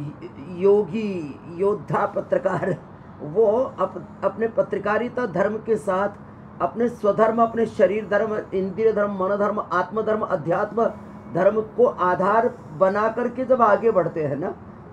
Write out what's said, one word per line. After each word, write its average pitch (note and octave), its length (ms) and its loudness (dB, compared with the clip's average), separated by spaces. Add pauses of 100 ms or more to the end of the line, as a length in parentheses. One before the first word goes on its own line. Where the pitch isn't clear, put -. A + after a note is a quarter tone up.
(500)
योगी, F#3+ 920 0 (160)
योद्धा, G3 500 -2
पत्रकार, F#3 720 -2 (440)
वो G#3+ 580 2
अप-, - 460 -6
अपने G#3 220 -2
पत्रकारिता G#3+ 800 -2
धर्म G3 320 0
के A3 180 0
साथ G3 340 0 (520)
अपने G#3 280 0
स्वधर्म, A3 520 2
अपने A3+ 240 2
शरीर G3+ 420 2
धर्म, G#3 500 -2
इंद्रिय F#3+ 340 2
धर्म, G#3 200 0
मन F#3+ 260 0
धर्म, G#3 220 0
आत्म F#3+ 420 -2
धर्म, A3 200 0
अध्यात्म G3+ 640 0 (480)
धर्म G3 280 4
को A3 240 2
आधार G3 680 2 (220)
बना G3 300 4
करके A#3+ 380 -4
जब B3 160 4
आगे A3 300 4
बढ़ते E3 320 0
हैं C#3+ 120 -2
ना, F#3 200 -6 (380)